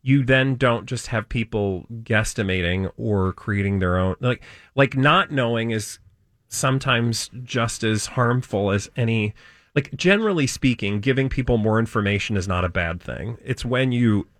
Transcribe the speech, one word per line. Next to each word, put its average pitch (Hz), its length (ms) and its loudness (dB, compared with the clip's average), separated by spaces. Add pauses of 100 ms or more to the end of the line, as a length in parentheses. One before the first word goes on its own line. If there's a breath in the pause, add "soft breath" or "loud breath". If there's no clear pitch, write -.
you 135 240 4
then 131 300 4
don't 117 320 0
just - 220 -6
have 110 200 -4
people 104 560 -2 (200)
guesstimating 95 920 0
or 101 360 0
creating 101 480 -2
their 90 180 2
own, 92 220 0
like, 123 220 -2 (340 loud breath)
like, 135 200 2
not 151 360 2
knowing 117 400 0
is 107 260 -6 (500)
sometimes 127 800 0 (120)
just 117 420 -2
as 110 220 0
harmful 120 640 0
as 101 260 0
any, 113 380 0 (400 loud breath)
like, 135 200 -2
generally 190 520 2
speaking, 107 540 -2
giving 135 280 0
people 123 300 0
more 110 200 2
information 104 580 0
is 95 120 -2
not 90 160 0
a 90 40 0
bad 87 340 -4
thing. 85 420 -10
It's 131 200 -6
when 127 280 0
you 117 340 2 (140)